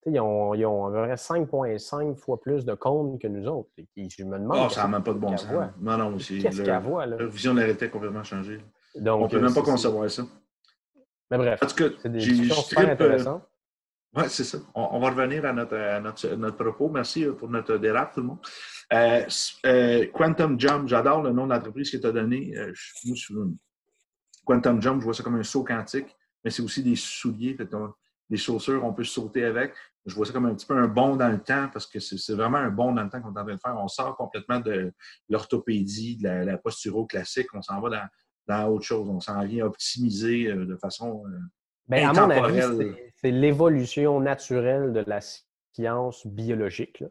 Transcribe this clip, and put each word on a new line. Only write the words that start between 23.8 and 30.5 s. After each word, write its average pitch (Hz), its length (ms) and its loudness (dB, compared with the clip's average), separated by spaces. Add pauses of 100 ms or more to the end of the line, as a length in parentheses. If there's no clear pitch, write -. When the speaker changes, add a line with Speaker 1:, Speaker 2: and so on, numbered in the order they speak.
Speaker 2:
Quantum 120 380 4
Jump, 135 160 2
je 117 60 -4
vois 113 100 0
ça 120 80 -8
comme 120 140 -2
un 110 80 -2
saut 135 180 -2
quantique, 123 540 -6 (260)
mais 113 80 -2
c'est 120 120 -4
aussi 117 200 -4
des 120 140 2
souliers, 120 580 -4
fait 113 160 -8
qu'on, 104 220 -6 (360)
des 110 80 -2
chaussures, 123 480 0
on 113 80 0
peut 117 120 -4
sauter 117 400 -4
avec. 120 280 0 (320)
Je 92 120 -10
vois 104 100 0
ça - 60 -10
comme 123 140 2
un 113 100 2